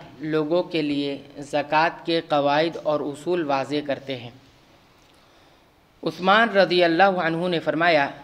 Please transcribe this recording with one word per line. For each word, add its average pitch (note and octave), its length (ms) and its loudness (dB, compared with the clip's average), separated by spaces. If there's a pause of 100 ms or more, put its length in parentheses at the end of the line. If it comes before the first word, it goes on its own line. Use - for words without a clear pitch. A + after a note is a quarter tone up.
(260)
लोगों D#3 400 0
के E3+ 160 -4
लिए C#3+ 340 -4 (260)
ज़कात D3+ 640 -2
के E3 220 0
कवायद D3+ 580 0
और D3+ 180 0
उसूल D#3+ 420 -4
वाज़े C#3 380 -2
करते C#3 320 -6
हैं। A#2+ 160 -12 (1700)
उस्मान F#3+ 480 2
रज़ी F3+ 320 4
अल्लाहु F3+ 380 4
अन्हु E3 260 -2
ने E3+ 120 -2
फरमाया, D3+ 480 2 (160)